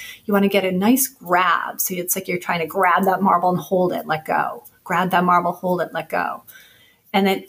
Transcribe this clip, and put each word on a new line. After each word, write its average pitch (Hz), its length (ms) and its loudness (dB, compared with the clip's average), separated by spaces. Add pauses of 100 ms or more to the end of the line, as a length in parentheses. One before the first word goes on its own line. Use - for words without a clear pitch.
(260)
you 202 80 -2
wanna 202 160 4
get 196 160 0
a 185 60 -2
nice 220 360 2
grab. 180 720 0
So - 140 -4
it's 180 220 -4
like 190 120 -8
you're 180 120 -4
trying 175 200 -4
to 160 60 -4
grab 185 400 2
that 185 160 2
marble 180 300 2
and 175 80 0
hold 180 340 0
it, - 140 -6
let 156 180 -4
go. - 400 -4 (180)
Grab 180 280 -2
that 180 120 2
marble, 175 300 2
hold 180 280 -2
it, - 120 -8
let - 160 -8
go. - 340 -4 (720)
And 196 120 2
then, 190 240 0